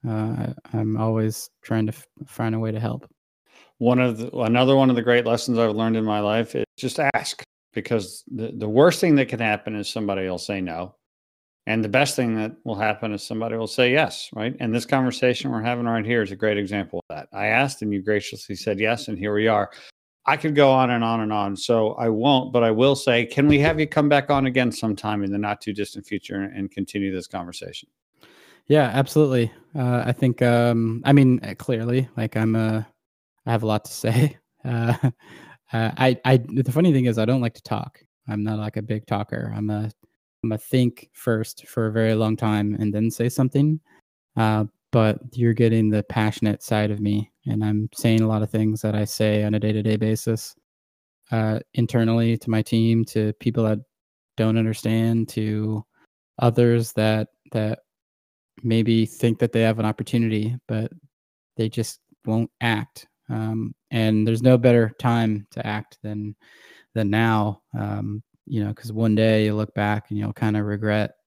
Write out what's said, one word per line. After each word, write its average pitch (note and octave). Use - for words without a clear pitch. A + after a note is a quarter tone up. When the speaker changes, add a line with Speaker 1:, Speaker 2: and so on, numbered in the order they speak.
Speaker 1:
Uh, A#2
I, A2
I'm A2
always A2
trying A2
to A2
f-, -
find A2
a A2+
way A2
to A2
help. A#2
Speaker 2:
One B2
of B2
the, A#2
another B2
one C3+
of B2
the A#2+
great A#2+
lessons A2+
I've A2+
learned A2+
in A2
my G#2+
life G#2+
is A#2
just -
ask, -
because G#2+
the, A2
the G#2
worst D3
thing E3+
that C3
can A#2
happen A2
is G#2
somebody G2
will F2+
say G2
no. F2+
And A2
the G#2+
best C3+
thing A#2
that A2
will A2+
happen G#2+
is G#2
somebody A2+
will A2+
say B2
yes, -
right? A2+
And A2+
this A#2
conversation B2+
we're A2+
having A#2+
right A2+
here A#2
is F#2+
a G2
great G#2+
example G2
of D#2
that. D2
I G2+
asked C3
and G#2+
you G2
graciously G#2
said G2
yes, A2
and G#2+
here G#2
we G#2+
are. G#2+
I C#3+
could D3+
go C#3+
on C3
and A#2
on A2+
and G#2+
on, G2+
so A2
I A#2
won't, B2+
but A#2+
I A2+
will B2+
say, A#2+
can C#3+
we D3
have D#3
you D3+
come D3
back C#3+
on C#3
again B2+
sometime G#2+
in G2
the G2+
not G#2
too A2
distant G2
future G2+
and, G2
and G2
continue G2
this F2+
conversation? -
Speaker 1:
Yeah, C#3+
absolutely. C3
Uh, B2
I B2
think, B2
um, A#2+
I C#3
mean, B2+
uh, G2
clearly, B2
like, A2
I'm A2
a, A2
I A#2+
have A2+
a A2+
lot G#2+
to -
say. B2+
<laughs> -
Uh, A#2
uh, A2+
I, C3
I, C3
the B2+
funny D#3+
thing B2+
is, A2+
I A2
don't B2+
like A#2
to -
talk. -
I'm G#2+
not, G#2+
like, G#2+
a G#2
big G#2+
talker. -
I'm G#2+
a, G#2+
I'm A2
a A2
think -
first -
for A2+
a G#2+
very A2
long A2
time G#2+
and G#2
then G#2+
say A#2
something. C#3+
Uh, G#2+
but A2
you're A#2
getting A2+
the G#2
passionate G#2+
side G#2+
of G#2
me, G#2+
and A2
I'm G#2+
saying A2
a A2
lot G#2+
of G#2
things A2
that G#2+
I G#2
say G#2
on G#2
a G#2+
day-to-day G#2+
basis, A2
uh, A2
internally A#2
to -
my A2
team, A2+
to G#2+
people A#2
that G#2+
don't A2
understand, A2+
to G#2+
others A#2
that, A2
that A2
maybe A2+
think A2+
that A#2
they A2+
have A2+
an A2
opportunity, A2
but A2
they A2
just -
won't A2
act. A2+
Um, A2
and A2
there's A2+
no B2+
better A#2+
time A2+
to -
act G#2+
than, G#2
than G#2
now, G#2+
um, G#2
you A2
know, G#2
'cause A#2
one A2
day A2
you'll G#2+
look G#2+
back G#2+
and G#2
you'll G#2
kinda G#2+
regret G#2